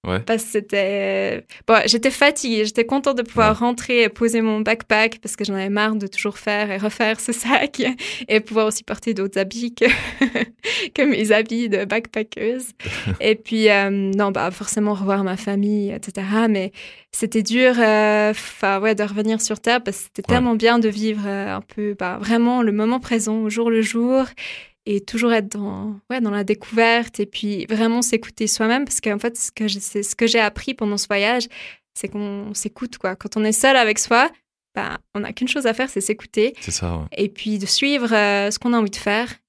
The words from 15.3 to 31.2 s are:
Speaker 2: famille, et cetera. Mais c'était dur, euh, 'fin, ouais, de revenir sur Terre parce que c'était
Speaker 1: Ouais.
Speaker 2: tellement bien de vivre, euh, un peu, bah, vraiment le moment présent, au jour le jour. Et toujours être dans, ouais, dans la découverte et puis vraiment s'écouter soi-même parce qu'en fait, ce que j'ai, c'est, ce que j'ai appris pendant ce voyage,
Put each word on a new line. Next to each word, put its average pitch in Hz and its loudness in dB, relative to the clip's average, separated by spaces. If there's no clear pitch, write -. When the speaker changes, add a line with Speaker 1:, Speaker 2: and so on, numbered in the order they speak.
Speaker 2:
famille, 202 0
et - -8
cetera. 202 0
Mais 190 0
c'était - 0
dur, 254 4
euh, 214 4
'fin, 196 -2
ouais, 214 2
de 208 -2
revenir 214 0
sur - -4
Terre 240 2
parce 196 -6
que - -10
c'était - -12
Speaker 1:
Ouais. 240 2
Speaker 2:
tellement 247 2
bien 233 4
de 220 2
vivre, 208 -2
euh, 196 -4
un 190 -6
peu, 208 -6
bah, 185 -6
vraiment 233 2
le 214 2
moment 220 0
présent, 220 -2
au 214 -2
jour 233 0
le 226 4
jour. 240 2
Et 202 -2
toujours 233 0
être 214 2
dans, 202 -6
ouais, 254 -4
dans 214 0
la 202 0
découverte 226 2
et 208 0
puis 208 -6
vraiment 226 2
s'écouter 226 -2
soi-même 233 2
parce - -4
qu'en 214 -2
fait, 233 -4
ce - -6
que 214 -2
j'ai, 202 -4
c'est, 202 -6
ce - -6
que 233 2
j'ai 233 4
appris 220 -2
pendant 208 -2
ce 202 -4
voyage, 214 0